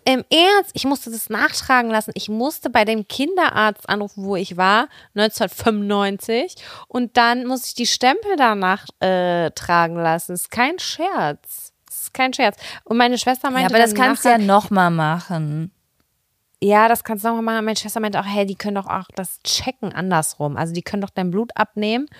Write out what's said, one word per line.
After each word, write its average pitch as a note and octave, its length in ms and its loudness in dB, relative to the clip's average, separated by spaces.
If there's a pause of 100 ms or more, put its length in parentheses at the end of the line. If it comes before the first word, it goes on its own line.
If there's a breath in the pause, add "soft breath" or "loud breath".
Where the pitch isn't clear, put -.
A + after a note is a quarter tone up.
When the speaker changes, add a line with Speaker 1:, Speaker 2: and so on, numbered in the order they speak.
Speaker 1:
im C4 240 2
Ernst, F#4 440 4
ich - 120 -6
musste C4+ 260 -2
das A3+ 180 -8
nachtragen B3 600 0
lassen. A3 240 -2
Ich - 160 -10
musste A#3+ 420 -4
bei A3+ 140 4
dem A3 220 -2
Kinderarzt C4+ 840 0
anrufen, G3+ 360 -4
wo G3 100 -2
ich F#3 220 -6
war, G3+ 320 4 (260 soft breath)
neunzehnhundertfünfundneunzig. G#3 1400 -2 (320 loud breath)
Und B3 300 -2
dann A#3+ 280 4
musste B3+ 240 -4
ich - 60 -12
die A#3+ 120 -2
Stempel F#4+ 500 0
danach, G3+ 480 2 (140)
äh, F3+ 520 0
tragen E3+ 440 0
lassen. E3+ 380 -2
Ist - 180 -8
kein C#4+ 280 -2
Scherz. - 920 -6 (180)
Ist - 240 -12
kein C4 200 0
Scherz. A3+ 240 0 (260 loud breath)
Und A3 140 -2
meine A#3+ 200 4
Schwester B3+ 340 -2
meinte B3+ 100 0 (120)
Speaker 2:
Ja, A3 40 6
aber - 20 8
das A3+ 140 6
Speaker 1:
dann B3+ 120 2
Speaker 2:
kannst C4+ 200 0
du B3 40 6
ja A#3+ 80 8
Speaker 1:
nachher G#3 100 2
Speaker 2:
noch G3+ 220 4
mal F#3 220 4
machen. D#3+ 800 -2 (920)
Speaker 1:
Ja, G#3 260 6
das A#3 160 2
kannst G#3+ 200 -8
du A#3 60 0
noch A#3 60 0
mal A3+ 60 -4
machen. A3+ 240 -2
Meine A3 120 -2
Schwester G#3+ 220 -6
meinte G#3 200 -2
auch, F#3+ 60 -4
hey, G3+ 200 0
die G3 100 -6
können G3+ 200 -6
doch G3 120 -4
auch F#3 180 -4 (100)
das - 280 -10
checken - 500 -4
andersrum. D#3 640 -2
Also E3 160 -4
die F3 80 -6
können G3+ 200 -6
doch G3 80 -6
dein F#3 220 -4
Blut A3 240 -2
abnehmen G#3+ 520 -4 (120 loud breath)